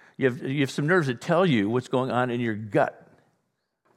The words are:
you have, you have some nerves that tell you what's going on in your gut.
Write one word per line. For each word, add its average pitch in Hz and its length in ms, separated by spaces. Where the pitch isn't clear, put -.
you 135 80
have, 127 160
you 143 200
have 131 100
some 147 160
nerves 175 180
that 123 160
tell 175 240
you 110 240
what's 123 200
going 131 200
on 123 220
in 120 80
your 113 160
gut. 110 520